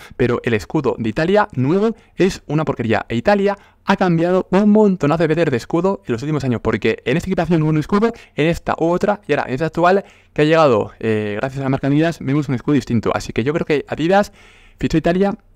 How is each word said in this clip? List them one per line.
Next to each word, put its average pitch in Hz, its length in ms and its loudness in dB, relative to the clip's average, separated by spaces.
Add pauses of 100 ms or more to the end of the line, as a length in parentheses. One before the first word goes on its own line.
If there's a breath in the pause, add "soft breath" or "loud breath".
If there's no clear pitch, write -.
(160 loud breath)
pero 120 300 0
el 117 80 0
escudo 123 440 -2
de 110 120 -4
Italia 196 460 0
nuevo 190 380 0 (220 soft breath)
es - 320 0
una 156 160 -2
porquería. 113 460 -2
E 117 80 -4
Italia 196 400 0 (260 soft breath)
ha 196 140 0
cambiado 175 520 0
un 208 200 4
montonazo 185 540 4
de 160 40 4
veces 156 240 0
de 120 60 0
escudo 175 500 -2
en 120 60 -2
los 113 80 -4
últimos 143 240 -4
años, 117 160 -2
porque 113 420 0
en 147 140 0
esta 175 100 -4
equipación 175 340 0
hubo 156 100 0
un 156 60 0
escudo, 208 360 0 (220 loud breath)
en 147 120 0
esta - 300 -2
hubo 165 140 0
otra, 175 360 0
y 147 60 -2
ahora 139 160 0
en 127 60 -4
esta 156 100 -4
actual 175 400 2 (260 soft breath)
que 147 120 0
ha - 20 4
llegado, 139 560 4
eh, 107 340 -2
gracias 131 240 -6
a 135 40 -6
la 135 60 -2
marca 135 180 -2
Adidas, 156 340 0
vemos 143 260 -2
un 131 80 -2
escudo 147 200 0
distinto. 117 380 0
Así - 200 -6
que 117 100 -2
yo 139 80 -2
creo 165 140 -4
que 147 240 -2
Adidas 190 420 0 (480 soft breath)
fichó 139 160 -2
a 160 40 2
Italia 185 340 0 (220)